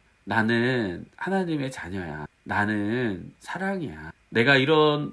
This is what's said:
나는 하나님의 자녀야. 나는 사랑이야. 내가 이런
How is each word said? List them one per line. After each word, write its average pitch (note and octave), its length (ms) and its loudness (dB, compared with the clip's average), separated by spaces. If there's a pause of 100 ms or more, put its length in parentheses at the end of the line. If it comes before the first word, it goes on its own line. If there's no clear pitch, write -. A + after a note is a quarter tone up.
(240)
나는 A2+ 800 0 (100)
하나님의 E3 560 -2
자녀야. E2+ 540 -8 (180)
나는 G#2 960 -2
사랑이야. E3 720 -8 (180)
내가 C3+ 280 6
이런 D3 560 4